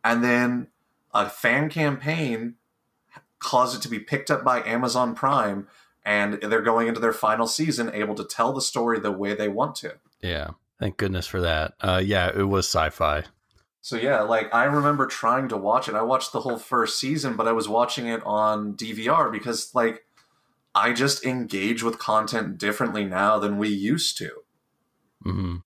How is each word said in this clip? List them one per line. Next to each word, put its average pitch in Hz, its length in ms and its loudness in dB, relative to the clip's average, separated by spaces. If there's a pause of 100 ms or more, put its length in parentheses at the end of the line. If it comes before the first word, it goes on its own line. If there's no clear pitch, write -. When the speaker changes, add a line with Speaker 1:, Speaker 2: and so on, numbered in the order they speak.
Speaker 1:
And 117 200 4
then 123 460 2 (460)
a 104 160 2
fan 139 400 0
campaign 139 840 -2 (800)
caused 127 400 2
it - 40 -8
to 120 60 -8
be 113 100 -4
picked 139 320 -4
up 139 140 0
by 123 180 2
Amazon 120 520 0
Prime, 110 520 0 (380)
and 104 300 2
they're 107 260 0
going 113 280 4
into 113 120 -2
their 113 120 2
final 110 340 0
season 120 480 -2
able 104 220 -2
to 101 80 -8
tell 120 280 0
the 135 80 -4
story 117 400 0
the 104 100 0
way 101 240 -2
they 107 140 -2
want 123 280 -2
to. - 180 -10 (260)
Speaker 2:
Yeah. 80 300 -4 (280)
Thank 98 180 -2
goodness 95 300 -2
for 92 140 -4
that. 80 400 0
Uh, 92 240 2
yeah, 95 300 2
it 98 140 2
was 95 180 2
sci-fi. 78 580 0 (560)
Speaker 1:
So - 160 -8
yeah, 117 260 2
like, 110 320 0
I 120 100 6
remember 143 420 2
trying 127 420 0
to 113 80 -4
watch 110 320 2
it. 107 60 -6
I 110 80 0
watched 131 300 0
the 117 80 -2
whole 117 180 -4
first 117 400 0
season, 135 380 -2
but 110 100 0
I 117 60 4
was 107 160 0
watching 120 380 0
it 113 180 -4
on 104 520 0
D 110 160 -10
V 110 160 -4
R 147 220 4
because, 113 440 -6
like, 117 300 0 (680)
I 113 180 4
just 135 320 0
engage 113 580 -2
with 113 160 0
content 107 600 0
differently 107 460 -2
now 98 340 2
than 101 200 0
we 107 100 0
used 107 500 0
to. 76 120 -8 (960)
Speaker 2:
Mm-hmm. 90 420 -2